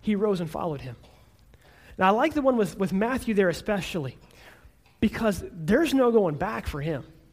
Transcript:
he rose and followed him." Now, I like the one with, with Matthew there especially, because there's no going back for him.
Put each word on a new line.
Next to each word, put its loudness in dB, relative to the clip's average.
he 0
rose 0
and -6
followed -6
him." -12
Now, 4
I 6
like 2
the 0
one 4
with, 0
with -2
Matthew 0
there 4
especially, -4
because 0
there's 2
no 4
going 4
back -6
for -6
him. -4